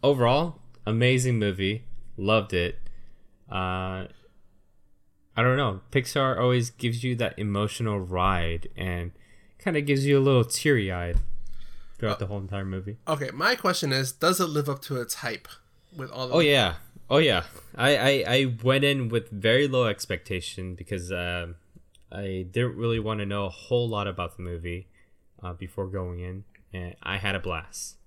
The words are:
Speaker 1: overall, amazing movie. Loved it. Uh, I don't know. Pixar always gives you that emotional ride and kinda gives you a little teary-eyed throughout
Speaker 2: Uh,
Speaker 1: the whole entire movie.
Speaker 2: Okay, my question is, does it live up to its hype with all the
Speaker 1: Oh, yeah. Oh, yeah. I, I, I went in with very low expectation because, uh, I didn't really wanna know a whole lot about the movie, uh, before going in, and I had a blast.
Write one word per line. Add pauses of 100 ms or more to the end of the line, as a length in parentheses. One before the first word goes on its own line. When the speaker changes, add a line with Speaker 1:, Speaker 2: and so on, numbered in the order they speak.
Speaker 1:
overall, (260)
amazing
movie. (320)
Loved
it. (720)
Uh, (1300)
I
don't
know. (100)
Pixar
always
gives
you
that
emotional
ride
and (460)
kinda
gives
you
a
little
teary-eyed (800)
throughout
Speaker 2:
Uh,
Speaker 1:
the
whole
entire
movie. (100)
Speaker 2:
Okay,
my
question
is,
does
it
live
up
to
its
hype (480)
with
all
the
Speaker 1:
Oh,
yeah. (340)
Oh,
yeah. (320)
I,
I,
I
went
in
with
very
low
expectation
because,
uh, (600)
I
didn't
really
wanna
know
a
whole
lot
about
the
movie, (540)
uh,
before
going
in, (280)
and
I
had
a
blast. (100)